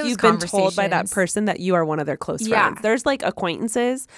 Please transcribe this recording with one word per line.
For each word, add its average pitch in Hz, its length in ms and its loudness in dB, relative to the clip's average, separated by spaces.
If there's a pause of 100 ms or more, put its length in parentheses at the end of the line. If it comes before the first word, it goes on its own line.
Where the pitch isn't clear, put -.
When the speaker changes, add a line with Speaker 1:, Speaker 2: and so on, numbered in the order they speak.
Speaker 1:
those - 60 0
Speaker 2:
you've 233 80 -2
been 226 200 4
told 190 380 0
by 196 120 2
that - 80 0
Speaker 1:
conversations. 180 160 -2
Speaker 2:
person 208 320 0
that 190 160 -2
you 180 140 0
are 170 100 4
one 156 160 -2
of 147 60 -2
their 143 100 -2
close - 320 -6
Speaker 1:
Yeah. 214 200 4
Speaker 2:
friends. - 140 -6
There's, 226 220 2
like, 277 180 0
acquaintances. 240 960 -2